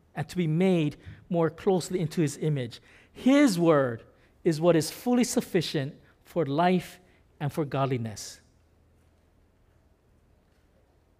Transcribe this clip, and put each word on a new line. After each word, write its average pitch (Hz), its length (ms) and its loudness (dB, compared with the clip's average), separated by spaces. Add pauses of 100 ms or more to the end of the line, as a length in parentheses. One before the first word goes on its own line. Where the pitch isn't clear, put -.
(160)
and 151 140 -6
to - 60 -18
be 180 120 0
made 165 500 0 (320)
more 165 200 0
closely 180 500 -2
into 165 220 -2
his 143 160 -2
image. 139 440 -6 (320)
His 262 440 4
word 143 460 2 (400)
is 156 180 0
what 170 140 6
is 151 140 0
fully 247 340 0
sufficient - 680 -2 (300)
for 170 220 -4
life 170 540 0 (400)
and 147 120 -4
for 165 140 -4
godliness. 131 760 -4 (2750)